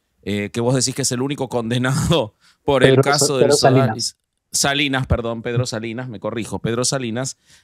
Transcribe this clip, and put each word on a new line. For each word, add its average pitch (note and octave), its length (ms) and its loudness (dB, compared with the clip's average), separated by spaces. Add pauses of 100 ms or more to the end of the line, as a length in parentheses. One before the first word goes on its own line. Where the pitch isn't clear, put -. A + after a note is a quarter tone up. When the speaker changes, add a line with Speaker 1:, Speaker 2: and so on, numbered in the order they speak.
(220)
Speaker 1:
eh, G2+ 300 -4
que A#2+ 100 -4
vos B2 120 2
decís B2+ 200 -2
que C#3 80 -6
es B2 100 -4
el B2 100 -2
único C3+ 260 -4
condenado B2 840 0 (160)
<laughs> - 140 -20
por C3+ 200 4
el C3+ 80 8
Speaker 2:
Pedro C3 100 6
Speaker 1:
caso C#3+ 240 2
Speaker 2:
Sa-, D3 80 0
Speaker 1:
del C3 100 2
Speaker 2:
Pedro C#3+ 120 4
Speaker 1:
Sodalic- - 20 2 (280)
Speaker 2:
Salinas. A2+ 300 -6 (340)
Speaker 1:
Salinas, C#3 560 0
perdón, A#2 360 -2
Pedro B2 240 -2
Salinas, A#2 440 -6
me G2+ 100 -12
corrijo, G#2 380 -6
Pedro A#2 260 -2
Salinas. B2+ 540 -4 (260)